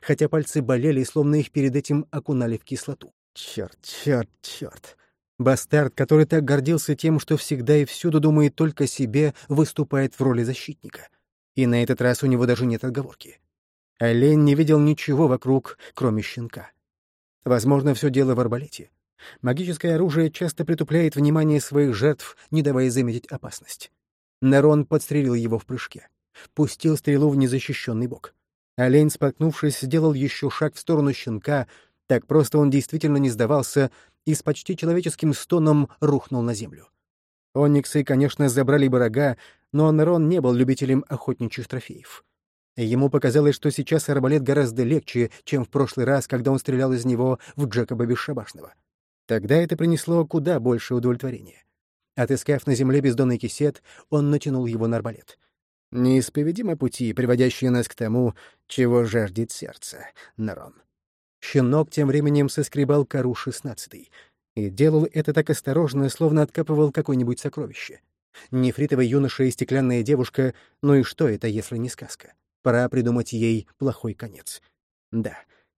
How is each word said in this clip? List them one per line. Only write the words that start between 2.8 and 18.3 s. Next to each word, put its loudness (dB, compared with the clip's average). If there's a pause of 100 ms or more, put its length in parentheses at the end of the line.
«Черт, -12
черт, -4 (100)
черт!» -18 (420)
Бастард, 0
который 4
так 0
гордился 0
тем, 0
что -2
всегда 0
и 4
всюду -2
думает 4
только 0
о -2
себе, -2 (140)
выступает 0
в -4
роли 2
защитника. -12 (480)
И 2
на 2
этот 0
раз 2
у 0
него 2
даже 0
нет -2
отговорки. -10 (580)
Олень 4
не 6
видел 4
ничего 2
вокруг, 0 (160)
кроме -2
щенка. -12 (720)
Возможно, 2
все -2
дело 2